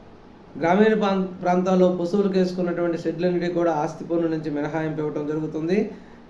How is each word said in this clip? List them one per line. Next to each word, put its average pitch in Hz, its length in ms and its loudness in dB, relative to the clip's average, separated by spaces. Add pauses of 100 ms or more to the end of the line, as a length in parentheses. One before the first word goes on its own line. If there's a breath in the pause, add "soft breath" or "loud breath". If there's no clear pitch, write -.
(600)
గ్రామీణ 196 340 4
ప్రాం-, 190 320 0
ప్రాంతాల్లో 180 760 2
పశువులకు 190 320 0
వేసుకున్నటువంటి 175 640 0
షెడ్లన్నిటికీ 175 560 -2
కూడా 170 180 2
ఆస్తి 156 320 -4
పన్ను 165 240 0
నుంచి 160 220 -4
మినహాయింపు 147 500 -4
ఇవ్వడం 151 280 -4
జరుగుతుంది. 160 640 -2 (380 loud breath)